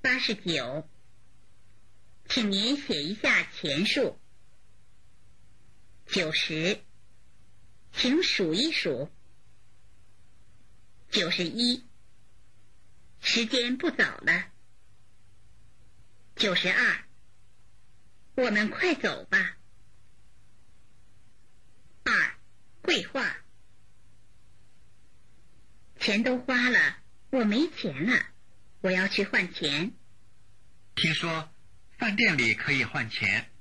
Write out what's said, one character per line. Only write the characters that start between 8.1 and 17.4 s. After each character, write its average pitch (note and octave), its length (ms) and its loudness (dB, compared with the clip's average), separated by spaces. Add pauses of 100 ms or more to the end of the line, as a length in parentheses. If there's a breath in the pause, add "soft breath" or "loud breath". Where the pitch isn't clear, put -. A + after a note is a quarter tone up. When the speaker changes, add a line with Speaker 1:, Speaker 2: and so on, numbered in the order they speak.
Speaker 1:
数 E3 320 4
一 C#4 180 4
数。 C#3+ 400 2 (2000)
九 F3+ 200 4
十 F3 140 2
一， A#3+ 400 2 (1400)
时 A#3 240 4
间 B3 320 2
不 D#4+ 140 2
早 - 140 4 (140)
了。 F3 320 2 (1900)
九 G3 180 4
十 F#3 180 4
二， A3+ 320 6 (1300)